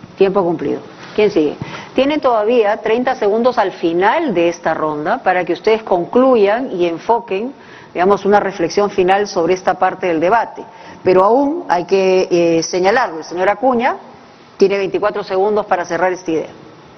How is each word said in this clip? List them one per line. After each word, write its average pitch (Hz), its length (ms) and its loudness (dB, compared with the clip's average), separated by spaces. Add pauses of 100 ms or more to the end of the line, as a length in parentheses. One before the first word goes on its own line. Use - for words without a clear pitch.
(180)
Tiempo 190 260 2
cumplido. 139 380 -4 (340)
¿Quién 214 160 2
sigue? 151 240 0 (400)
Tienen 285 260 0
todavía 226 560 2
treinta 247 380 0
segundos 233 420 0
al 202 140 0
final 202 640 0
de 170 140 2
esta 165 260 -4
ronda 156 480 -4
para 180 200 0
que 170 100 -2
ustedes 220 280 0
concluyan 220 880 2
y 175 140 0
enfoquen, 208 720 -4 (360)
digamos, 185 320 2
una 202 160 4
reflexión 196 520 -2
final 196 360 2
sobre 180 280 0
esta 185 240 -2
parte 185 260 -2
del 165 140 0
debate. 196 440 0 (400)
Pero 185 200 4
aún 285 460 2
hay 175 160 0
que, 190 440 2
eh, 170 320 2
señalarlo. 185 560 0
El 156 60 -10
señor 180 260 -2
Acuña 247 460 0 (600)
tiene 196 200 2
veinticuatro 196 460 -2
segundos 196 420 0
para 175 200 -2
cerrar 175 260 -2
esta 180 180 -8
idea. 156 200 -2 (480)